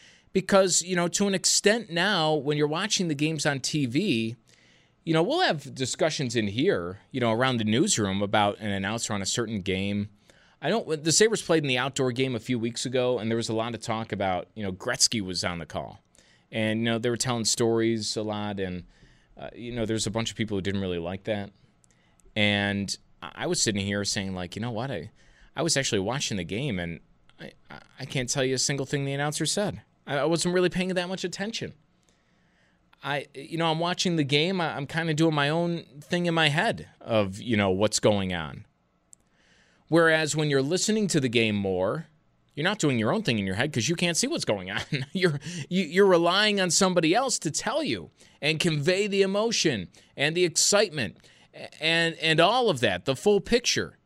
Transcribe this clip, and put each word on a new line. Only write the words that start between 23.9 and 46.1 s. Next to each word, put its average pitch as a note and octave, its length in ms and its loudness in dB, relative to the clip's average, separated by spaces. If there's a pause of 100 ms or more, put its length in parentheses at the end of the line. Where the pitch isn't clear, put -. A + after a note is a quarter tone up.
saying, F#2+ 300 -4
like, F2+ 200 -8
"You G2+ 60 -8
know A#2+ 100 -6
what? A#2+ 200 -6
I, F2+ 200 -10 (440)
I - 60 -4
was D#3+ 160 0
actually B2+ 220 0
watching A2 380 -2
the F2+ 60 -4
game, G2 360 -4
and E2+ 200 -6 (400)
I, - 120 -16 (180)
I, - 100 -18 (220)
I C3 40 -8
can't B2 240 -4
tell C#3 140 0
you C3 120 0
a B2+ 40 0
single C#3 260 -2
thing C#3 200 -2
the C#3 80 -4
announcer D3 320 -2
said. G3+ 360 -2 (260)
I, C#3 100 -2
I C#3 80 2
wasn't E3+ 300 2
really F3+ 140 4
paying F#3 240 -2
that F3 160 -2
much F#3+ 140 -6
attention." F#3+ 500 -8 (1300)
I, C#3 280 -4
you C#3+ 240 -10
know, E3 120 2
I'm D#3+ 100 0
watching F3 360 0
the D#3 80 2
game. D#3 380 2
I, C#3 160 -2
I'm C#3 100 -6
kinda E3 260 -2
doing D#3 220 4
my C#3+ 140 2
own E3+ 340 0 (160)
thing F3 260 -2
in E3+ 80 2
my D#3+ 140 4
head D#3 400 0 (140)
of, G#2 400 0
you A2 160 0
know, G2+ 120 4
what's G2 300 2
going G2 340 2
on. D#2 300 -8 (1300)
Whereas D#3 480 4
when D3+ 120 0
you're C#3 120 4
listening F#3+ 480 0
to D#3+ 100 2
the C3 80 2
game A2+ 300 2
more, G2 500 0 (480)
you're D3 80 -4
not G3 160 -2
doing C3+ 180 2
your A2+ 140 2
own F3+ 100 0
thing A#2 180 0
in G2 60 -2
your F#2+ 100 -4
head C#3 180 -2
'cause A#2 160 0
you E3+ 80 -2
can't F3 180 0
see - 120 0
what's D4+ 180 -4
going F#2+ 260 -4
on. A2 80 -4 (180)
<laughs> C3 140 -10
You're, F3+ 260 0 (300)
you, F#3 160 0
you're F3 220 4
relying F#3+ 560 4